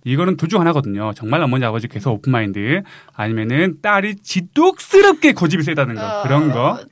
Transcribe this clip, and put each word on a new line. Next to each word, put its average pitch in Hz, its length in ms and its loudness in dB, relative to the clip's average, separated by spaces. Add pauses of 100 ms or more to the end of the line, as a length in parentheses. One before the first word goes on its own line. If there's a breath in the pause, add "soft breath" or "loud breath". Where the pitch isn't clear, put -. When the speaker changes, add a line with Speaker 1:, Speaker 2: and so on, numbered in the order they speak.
Speaker 1:
이거는 160 320 0
둘 165 120 -4
중 196 120 0
하나거든요. 107 540 -2
정말 127 280 -4
어머니, 127 220 0
아버지께서 113 480 -4
오픈마인드, 110 680 -2 (320 loud breath)
아니면은 117 720 -2
딸이 208 400 0
지독스럽게 349 1080 4
고집이 165 320 0
세다는 139 320 -2
거, - 240 -6
Speaker 2:
어. - 20 -4
Speaker 1:
그런 143 300 2
거. 143 260 0 (140)